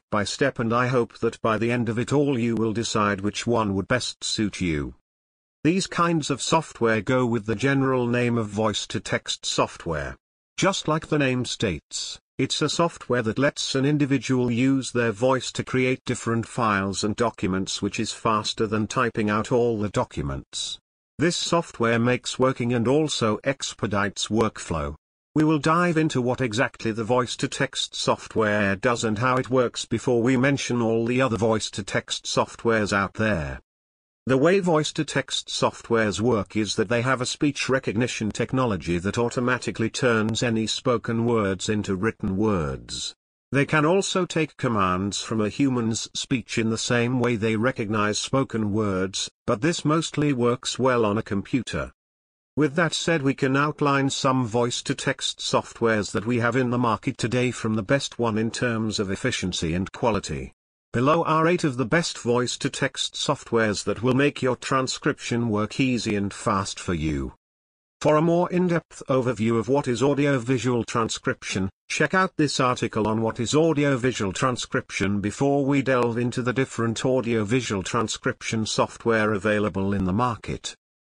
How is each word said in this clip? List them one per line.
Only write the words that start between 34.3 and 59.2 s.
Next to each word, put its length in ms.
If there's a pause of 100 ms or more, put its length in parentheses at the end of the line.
way 220
voice-to-text 880
softwares 760
work 340
is 200
that 140
they 120
have 200
a 40
speech 420
recognition 640
technology 680
that 180
automatically 720
turns 540
any 240
spoken 580
words 440
into 260
written 420
words. 800 (360)
They 140
can 180
also 440
take 300
commands 640
from 180
a 80
human's 640
speech 460
in 100
the 80
same 420
way 160
they 200
recognize 640
spoken 520
words, 560 (200)
but 140
this 220
mostly 500
works 440
well 260
on 140
a 60
computer. 680 (640)
With 200
that 180
said, 300
we 100
can 240
outline 540
some 340
voice-to-text 920
softwares 720
that 160
we 100
have 180
in 140
the 80
market 400
today, 320
from 240
the 80
best 380
one 180
in 140
terms 480
of 100
efficiency 640